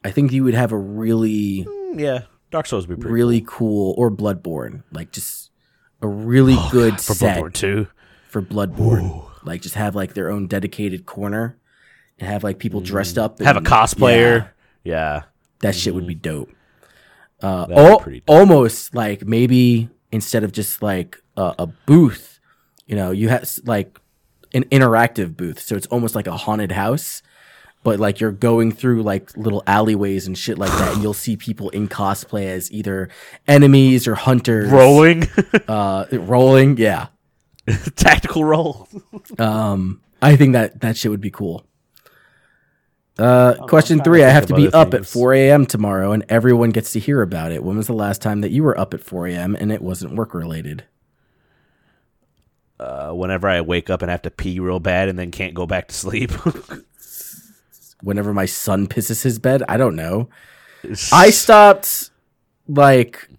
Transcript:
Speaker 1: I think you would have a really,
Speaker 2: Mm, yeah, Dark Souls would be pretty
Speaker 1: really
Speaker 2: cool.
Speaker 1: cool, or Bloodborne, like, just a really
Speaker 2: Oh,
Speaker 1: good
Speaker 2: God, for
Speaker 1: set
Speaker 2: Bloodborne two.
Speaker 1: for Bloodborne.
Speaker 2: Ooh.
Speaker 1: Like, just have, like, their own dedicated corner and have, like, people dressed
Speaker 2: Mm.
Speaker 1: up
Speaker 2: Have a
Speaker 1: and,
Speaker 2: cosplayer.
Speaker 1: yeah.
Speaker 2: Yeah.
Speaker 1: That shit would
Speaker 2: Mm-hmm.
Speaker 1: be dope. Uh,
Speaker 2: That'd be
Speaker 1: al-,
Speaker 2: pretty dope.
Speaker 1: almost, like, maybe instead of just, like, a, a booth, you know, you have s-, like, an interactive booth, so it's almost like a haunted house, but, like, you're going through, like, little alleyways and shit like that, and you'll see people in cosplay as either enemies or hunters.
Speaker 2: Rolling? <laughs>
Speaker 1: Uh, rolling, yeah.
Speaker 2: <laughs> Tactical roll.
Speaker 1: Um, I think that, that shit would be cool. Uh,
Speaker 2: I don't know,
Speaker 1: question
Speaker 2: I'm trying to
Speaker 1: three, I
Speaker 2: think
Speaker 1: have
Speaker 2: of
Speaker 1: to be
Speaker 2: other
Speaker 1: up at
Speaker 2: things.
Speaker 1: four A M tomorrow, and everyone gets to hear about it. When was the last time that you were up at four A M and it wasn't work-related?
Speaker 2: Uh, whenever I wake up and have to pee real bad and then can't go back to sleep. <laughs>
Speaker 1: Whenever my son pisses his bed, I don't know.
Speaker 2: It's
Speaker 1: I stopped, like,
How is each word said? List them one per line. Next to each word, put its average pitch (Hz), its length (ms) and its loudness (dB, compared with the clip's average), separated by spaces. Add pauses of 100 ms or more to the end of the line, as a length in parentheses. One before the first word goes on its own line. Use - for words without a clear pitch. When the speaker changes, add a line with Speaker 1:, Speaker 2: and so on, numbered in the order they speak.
Speaker 1:
I 98 80 -8
think 143 200 0
you 135 120 -2
would 123 100 0
have 117 180 0
a 110 60 -4
really, 104 920 -4
Speaker 2:
Mm, 381 320 -12
yeah, 131 260 -6 (260)
Dark 156 160 -8
Souls 98 200 -6
would 87 120 -12
be - 20 -14
pretty 113 100 -8
Speaker 1:
really 120 300 0
Speaker 2:
cool. 117 60 -12
Speaker 1:
cool, 104 500 -4
or 117 140 0
Bloodborne, 90 800 -8
like, 82 200 -16
just - 380 -16 (540)
a 107 40 -4
really 120 480 2
Speaker 2:
Oh, 82 160 -2
Speaker 1:
good 117 200 2
Speaker 2:
God, 98 100 -6
for 107 140 -6
Speaker 1:
set 101 240 -2
Speaker 2:
Bloodborne 80 140 -8
two. 101 340 -4 (420)
Speaker 1:
for 101 140 -8
Bloodborne. 101 680 -2
Speaker 2:
Ooh. 78 160 -14 (160)
Speaker 1:
Like, 85 220 -12
just - 100 -14
have, 104 220 -6
like, 95 180 -8
their 90 160 -8
own 101 160 -8
dedicated 95 600 -8
corner 107 500 -10 (600)
and 92 100 -10
have, 101 140 -8
like, 98 160 -8
people 101 220 -8
dressed 92 340 -6
Speaker 2:
Mm. 113 80 -4
Speaker 1:
up - 160 -10
Speaker 2:
Have - 160 0
a - 20 -2
Speaker 1:
and, 82 100 -6
Speaker 2:
cosplayer. 117 840 2 (340)
Speaker 1:
yeah. - 0 -
Speaker 2:
Yeah. 78 380 -6 (400)
Speaker 1:
That 101 120 -2
shit 90 220 -6
would 90 80 -6
Speaker 2:
Mm-hmm. 87 60 -12
Speaker 1:
be 85 60 -8
dope. 78 360 -12 (920)
Uh, 92 220 -6
Speaker 2:
That'd 87 100 -2
be 143 140 8
Speaker 1:
al-, 220 100 8
Speaker 2:
pretty - 200 -16
dope. - 100 -4
Speaker 1:
almost, 151 640 6
like, 104 320 -6
maybe 120 640 2 (220)
instead 110 320 -4
of 101 80 -6
just, - 320 -8
like, 95 360 -6 (160)
a, 92 220 -6
a 87 80 -6
booth, - 760 2 (460)
you 104 100 -10
know, 92 140 -4
you 107 200 -2
have 127 120 0
s-, - 240 -12
like, 104 340 -6 (540)
an 131 120 -2
interactive 117 720 2
booth, 85 240 -10
so - 160 -8
it's 95 120 -8
almost 120 260 -4
like 104 140 -8
a 87 100 -10
haunted 107 360 -6
house, 107 500 -6 (600)
but, 107 160 -2
like, 101 200 -2
you're 110 120 -2
going 113 400 0
through, 117 320 -2
like, 98 320 -6
little 104 300 -6
alleyways 98 640 0
and 92 100 -10
shit 113 200 -8
like 95 140 -4
that, 87 220 -2
and 104 80 -4
you'll 104 120 -4
see 110 220 -8
people 101 340 -10
in 101 180 -6
cosplay 98 580 -8
as 92 260 -10
either 95 380 -8 (380)
enemies 139 600 6
or 110 80 -2
hunters. 117 560 0
Speaker 2:
Rolling? 151 560 8 (200)
<laughs> - 200 -2
Speaker 1:
Uh, 98 440 -4
rolling, 127 640 4
yeah. 104 300 -2 (460)
Speaker 2:
<laughs> - 420 -6
Tactical - 480 2
roll. 156 440 -2 (520)
Speaker 1:
Um, 104 600 -4 (200)
I 147 140 8
think 131 180 6
that, 113 280 -2
that 117 160 -4
shit 113 140 -4
would 101 100 -6
be 104 100 -8
cool. 85 340 -10 (1500)
Uh, 107 40 -2
Speaker 2:
I 123 280 6
don't - 100 -2
know, - 60 -16
Speaker 1:
question 156 320 4
Speaker 2:
I'm - 40 -4
trying - 0 -
to 165 60 2
Speaker 1:
three, 165 140 8
I - 40 8
Speaker 2:
think 131 60 8
Speaker 1:
have 147 100 6
Speaker 2:
of - 60 -6
Speaker 1:
to 135 60 0
be 143 120 4
Speaker 2:
other 156 100 4
Speaker 1:
up 160 100 6
at 175 40 -6 (100)
Speaker 2:
things. - 100 -16
Speaker 1:
four 123 220 2
A 135 180 4
M 143 140 4
tomorrow, 101 460 -2
and 107 180 -2
everyone 117 420 2
gets 107 220 -4
to 113 60 -6
hear 139 220 -2
about 82 300 -6
it. 71 120 -8
When 95 140 -6
was 110 100 -6
the 123 60 -6
last 101 280 -6
time 104 200 -4
that 95 100 -6
you 147 120 0
were 135 160 0
up 95 140 -6
at - 80 -12
four 90 260 -10
A 90 80 -8
M 90 200 -6
and 107 160 -6
it 107 100 -6
wasn't 90 340 -10
work-related? 82 680 -10 (2000)
Speaker 2:
Uh, 67 320 -12
whenever 92 360 -6
I 90 140 0
wake 85 280 -4
up 92 120 -4
and 87 80 -8
have 87 140 -6
to - 80 -10
pee 92 280 -8
real 90 200 -4
bad 92 280 -2
and 92 120 -6
then 90 100 -10
can't 87 240 -12
go 87 140 -8
back 90 220 -6
to - 60 -16
sleep. - 360 -8
<laughs> - 1700 -14
Speaker 1:
Whenever 101 320 -6
my 95 140 -2
son 98 400 -4
pisses 113 340 -6
his 120 160 -2
bed, 131 320 0
I - 80 0
don't 113 180 0
know. 87 320 -6 (540)
Speaker 2:
It's - 320 -6
Speaker 1:
I 185 160 8
stopped, 208 800 6 (580)
like, 139 600 2 (100)